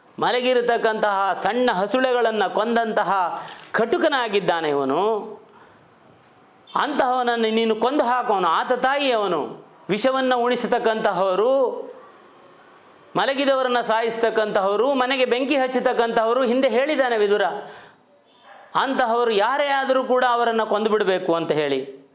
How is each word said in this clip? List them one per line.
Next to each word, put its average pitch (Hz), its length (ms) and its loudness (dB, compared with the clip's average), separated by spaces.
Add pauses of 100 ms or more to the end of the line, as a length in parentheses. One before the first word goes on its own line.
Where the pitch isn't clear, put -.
(180)
ಮಲಗಿರತಕ್ಕಂತಹ 220 1120 0
ಸಣ್ಣ 240 380 0
ಹಸುಳೆಗಳನ್ನ 226 760 0
ಕೊಂದಂತಹ 202 960 -2 (300)
ಕಟುಕನಾಗಿದ್ದಾನೆ 226 960 0
ಇವನು. 151 540 0 (1500)
ಅಂತಹವನನ್ನು 240 800 0
ನೀನು 220 220 2
ಕೊಂದು 254 280 0
ಹಾಕೋನು. 233 440 0
ಆತ 226 240 0
ತಾಯಿ 262 400 0
ಅವನು. 175 540 -4 (220)
ವಿಷವನ್ನ 262 460 0
ಉಣಿಸತಕ್ಕಂತಹವರು, 226 1400 0 (1400)
ಮಲಗಿದವರನ್ನ 254 640 0
ಸಾಯಿಸ್ತಕ್ಕಂತಹವರು, 220 1120 0
ಮನೆಗೆ 254 300 0
ಬೆಂಕಿ 262 320 0
ಹಚ್ಚತಕ್ಕಂತಹವರು, 240 840 0
ಹಿಂದೆ 254 260 2
ಹೇಳಿದ್ದಾನೆ 254 480 0
ವಿದುರ. 208 260 2 (1300)
"ಅಂತಹವರು 240 560 0
ಯಾರೇ 233 360 2
ಆದರೂ 269 380 0
ಕೂಡ 254 260 2
ಅವರನ್ನ 233 320 0
ಕೊಂದು 220 280 0
ಬಿಡಬೇಕು" 190 440 0
ಅಂತ 160 180 -2
ಹೇಳಿ, 139 640 -4